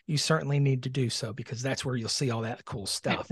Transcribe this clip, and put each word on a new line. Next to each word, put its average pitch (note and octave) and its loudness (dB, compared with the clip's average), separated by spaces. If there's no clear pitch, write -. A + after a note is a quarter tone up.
you D3+ 0
certainly C#3+ 2
need C3+ 4
to C3+ -2
do B2+ 2
so A2 -4
because A#2+ -8
that's C3 -2
where B2+ -2
you'll A2 -2
see C3 0
all A2+ 0
that A2 -6
cool G2+ -8
stuff. - -2